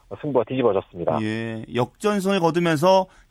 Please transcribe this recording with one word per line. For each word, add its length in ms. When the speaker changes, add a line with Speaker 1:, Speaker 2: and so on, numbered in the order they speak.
Speaker 1:
승부가 240
뒤집어졌습니다. 760
Speaker 2:
예, 420
역전승을 640
거두면서 680